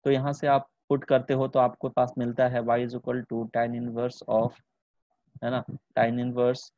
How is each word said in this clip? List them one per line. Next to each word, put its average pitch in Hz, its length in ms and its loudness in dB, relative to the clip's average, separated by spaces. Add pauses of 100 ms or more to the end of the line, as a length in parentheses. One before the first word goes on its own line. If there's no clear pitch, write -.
तो 143 60 2
यहाँ 139 220 2
से 143 140 -4
आप 139 220 4 (200)
पुट 139 160 0
करते 131 300 2
हो 131 140 0
तो 135 100 0
आपके 123 320 2
पास 123 280 0
मिलता 120 300 0
है 123 140 0
y 120 180 2
is 123 160 -6
equal 123 260 -4 (100)
to 117 120 -4 (120)
tan 120 200 0
inverse 120 460 -6 (100)
of, 113 260 0 (880)
है 120 60 -2
ना, 123 120 -2 (360)
tan 120 260 2
inverse 123 540 -2